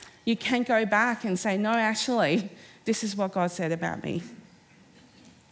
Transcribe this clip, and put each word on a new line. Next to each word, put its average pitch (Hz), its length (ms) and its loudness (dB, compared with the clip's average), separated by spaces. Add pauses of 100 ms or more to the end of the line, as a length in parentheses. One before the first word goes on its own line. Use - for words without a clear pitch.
(260)
you 226 100 2
can 247 260 0
go 226 220 2
back 220 400 2
and 185 140 0
say, 196 180 0
"No, 214 160 0
actually, 220 760 2 (340)
this 226 180 0
is 196 140 -4
what 190 160 -2
God 175 180 0
said 165 220 -2
about 165 320 -4
me." - 180 -4 (1300)